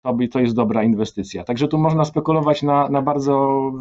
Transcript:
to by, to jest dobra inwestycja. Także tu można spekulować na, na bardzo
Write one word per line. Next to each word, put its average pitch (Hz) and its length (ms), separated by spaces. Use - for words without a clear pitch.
to 127 120
by, 120 140
to 127 120
jest 117 160
dobra 110 280
inwestycja. 104 600
Także 123 240
tu 156 100
można 156 280
spekulować 156 580
na, 143 260
na 143 120
bardzo 135 800